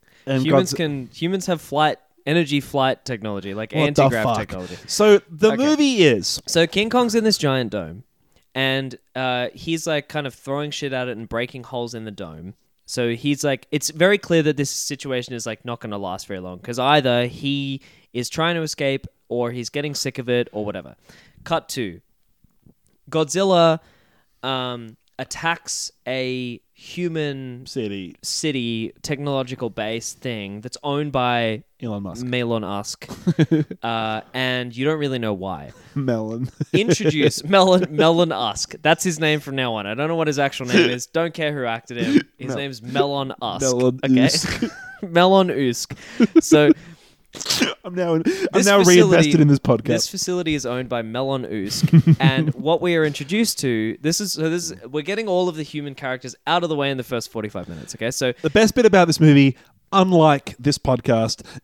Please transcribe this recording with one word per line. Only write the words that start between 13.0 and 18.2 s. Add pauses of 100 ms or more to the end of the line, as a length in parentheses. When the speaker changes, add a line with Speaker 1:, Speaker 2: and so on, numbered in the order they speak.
Speaker 2:
he's,
like,
it's
very
clear
that
this
situation
is,
like,
not
gonna
last
very
long,
'cause
either
he (320)
is